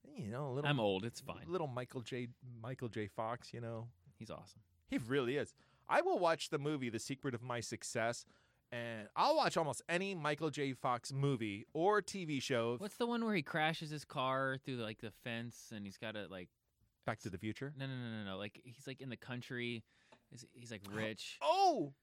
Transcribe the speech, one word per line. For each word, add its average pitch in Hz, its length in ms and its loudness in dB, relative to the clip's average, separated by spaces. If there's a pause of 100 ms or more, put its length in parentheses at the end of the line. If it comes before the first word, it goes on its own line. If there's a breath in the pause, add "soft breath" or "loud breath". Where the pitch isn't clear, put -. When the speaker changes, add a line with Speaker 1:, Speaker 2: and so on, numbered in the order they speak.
(180)
Speaker 1:
you 113 140 -4
know, 139 180 -4
a - 20 -2
little 143 160 0
Speaker 2:
I'm 143 120 6
old. 101 260 6
It's - 160 -6
fine. 90 260 -10
Speaker 1:
little 170 200 0
Michael 123 340 -4
J, 123 280 -4 (300)
Michael 123 300 -4
J 107 180 -2
Fox, 117 460 -4
you 120 80 -6
know. 117 300 -6 (260)
Speaker 2:
He's 110 140 -12
awesome. - 300 -12 (260)
Speaker 1:
He 277 100 -2
really 131 400 2
is. 123 160 -2 (340 soft breath)
I 285 140 6
will 359 160 4
watch 165 320 4
the 156 80 0
movie 139 320 0
The 110 80 -4
Secret 131 380 -2
of 113 80 -6
My 123 160 -2
Success, 117 680 0 (460 soft breath)
and 117 440 -6
I'll 269 200 6
watch 208 220 4
almost 151 300 0
any 190 280 0
Michael 151 340 2
J 139 240 0
Fox 123 400 0
movie 117 600 2
or 190 280 6
T 185 240 -6
V 147 140 0
show. 120 400 2
Speaker 2:
What's 202 180 -8
the 240 80 2
one 240 180 2
where 214 120 4
he 160 80 4
crashes 156 480 0
his 151 140 -6
car 135 520 2
through, 135 200 -6
like, 110 240 -4
the 107 100 -8
fence 117 640 -8
and 101 100 -8
he's 95 120 -10
gotta, 107 300 -6
like, 90 220 -10 (560)
Speaker 1:
Back 110 140 -2
to 107 100 -6
the 90 80 -6
Future? 110 400 -4
Speaker 2:
No, 135 80 -6
no, 135 100 -4
no, 120 140 -6
no, 110 220 -6
no. 95 80 -4
Like, 104 240 -6
he's, 127 240 -16
like, 131 140 -10
in 131 80 -8
the 113 80 -6
country. 120 680 -4 (480 soft breath)
He's, 123 120 -16 (100)
he's, 117 180 -16
like, 107 100 -8 (100)
rich. 110 480 -4
Speaker 1:
<gasps> - 40 -4
Oh! 311 600 6